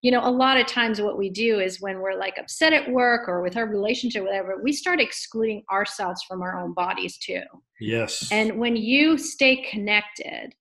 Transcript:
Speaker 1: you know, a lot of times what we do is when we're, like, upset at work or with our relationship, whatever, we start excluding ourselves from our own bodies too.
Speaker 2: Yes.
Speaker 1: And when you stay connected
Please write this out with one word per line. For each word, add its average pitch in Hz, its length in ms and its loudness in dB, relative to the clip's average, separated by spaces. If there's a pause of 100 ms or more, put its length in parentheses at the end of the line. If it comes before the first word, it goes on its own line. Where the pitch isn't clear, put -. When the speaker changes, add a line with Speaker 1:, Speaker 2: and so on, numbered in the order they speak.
Speaker 1:
you 247 80 4
know, 247 160 4
a 247 40 4
lot 262 300 4
of 240 60 2
times 226 340 0
what 208 160 0
we 196 140 -2
do 220 300 2
is 185 200 -2
when 190 200 -6
we're, 190 180 -2
like, 190 180 -4
upset - 380 2
at 285 160 2
work 240 380 2
or 180 120 0
with 180 160 -2
our 233 100 0
relationship, 214 580 -2
whatever, 190 380 -4
we 269 100 0
start 349 280 0
excluding 220 720 -2
ourselves 196 540 -2
from 185 180 -8
our 185 200 -6
own 175 120 -8
bodies 185 420 -4
too. - 240 -8 (400)
Speaker 2:
Yes. 110 500 -2
Speaker 1:
And 214 280 2
when 233 180 0
you 277 400 4
stay 262 400 2 (140)
connected 208 920 -4